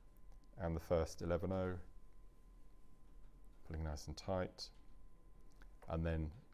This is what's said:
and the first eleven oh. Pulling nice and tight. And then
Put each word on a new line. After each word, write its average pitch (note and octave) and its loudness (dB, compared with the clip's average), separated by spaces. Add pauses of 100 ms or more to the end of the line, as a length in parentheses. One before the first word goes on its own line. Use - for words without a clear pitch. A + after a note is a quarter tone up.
(600)
and E2 4
the D2+ 2
first E2 6
eleven F2 4
oh. F#2 4 (1900)
Pulling D#2+ 2
nice D2+ 0
and D2+ -2
tight. - 2 (1200)
And E2 4
then D#2+ 4 (240)